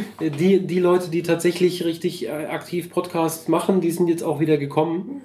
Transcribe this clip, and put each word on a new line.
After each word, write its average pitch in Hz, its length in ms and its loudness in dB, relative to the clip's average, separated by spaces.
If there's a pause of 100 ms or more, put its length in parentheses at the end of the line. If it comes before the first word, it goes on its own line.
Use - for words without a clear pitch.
(200)
äh, 156 120 -2
die, 180 340 4
die 170 140 0
Leute, 180 320 2
die 170 100 0
tatsächlich 170 640 2
richtig, 165 420 -4
äh, - 20 -6
aktiv 156 600 -6
Podcast 165 600 -2
machen, 170 320 2
die 165 100 0
sind 175 160 2
jetzt 165 160 0
auch 147 160 -2
wieder 151 180 2
gekommen. 156 680 -2